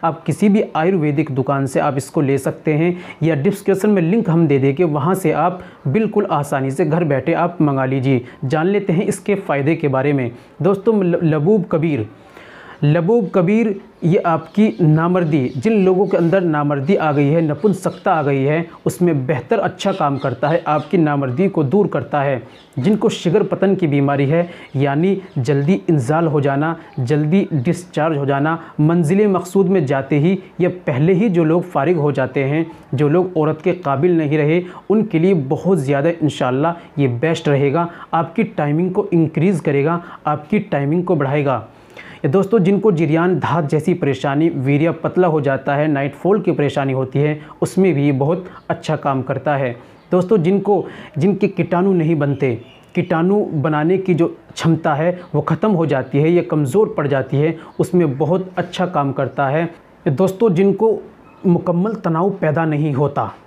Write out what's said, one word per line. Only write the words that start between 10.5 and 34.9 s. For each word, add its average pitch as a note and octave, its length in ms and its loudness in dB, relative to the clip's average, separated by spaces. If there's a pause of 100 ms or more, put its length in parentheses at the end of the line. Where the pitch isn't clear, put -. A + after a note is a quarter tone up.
दोस्तों, G3 420 2
ल-, F3 200 0
लबूब D#3+ 480 2
कबीर, C#3+ 360 -2 (760)
लबूब E3+ 500 2
कबीर G3+ 460 2 (240)
ये F3 140 4
आपकी F3 480 0 (160)
नामर्दी, D#3+ 560 2 (180)
जिन G#3 280 2
लोगों F#3 220 2
के F#3+ 100 -2
अंदर E3+ 260 2
नामर्दी D3 540 0
आ D#3 160 0
गई C#3+ 140 2
है, D#3 160 2
नपुंसकता F3+ 720 -2
आ D#3+ 100 0
गई C#3 200 0
है, D#3 240 0 (200)
उसमें D#3 400 0
बेहतर D#3 320 -2
अच्छा - 340 -2
काम C#3+ 260 0
करता C3+ 300 -2
है, E3+ 180 0
आपकी D3+ 320 0
नामर्दी C#3+ 500 0
को F3 160 0
दूर F#3 220 2
करता D3 360 -2
है। C3+ 200 -2 (360)
जिनको G#3 300 2
शिगर G3 360 0
पतन F#3+ 300 0
की F3+ 120 -2
बीमारी C#3+ 400 2
है, E3 220 0 (280)
यानी C#3+ 400 0 (220)
जल्दी C#3+ 420 0 (100)
इंजाल D#3 360 2
हो D3+ 140 0
जाना, C#3+ 340 0 (260)
जल्दी D3+ 540 0
डिस्चार्ज D#3+ 640 -2
हो C#3 100 -2
जाना, C#3+ 320 0 (220)
मंजिल E3+ 480 4
मकसूद F#3 400 0
में F#3 180 2
जाते C3+ 320 0
ही F3+ 200 2 (220)
या F3+ 80 2 (180)
पहले D3+ 260 2
ही F#3+ 160 2
जो E3+ 160 2
लोग E3 200 2
फारिग E3 340 0
हो D3 140 0
जाते C3 320 -2
हैं, D3+ 220 0 (280)
जो C#3+ 140 2
लोग F3+ 280 0
औरत D#3 280 -2
के F3+ 100 2
काबिल E3+ 440 0
नहीं D3+ 200 0
रहे, D#3 240 2 (280)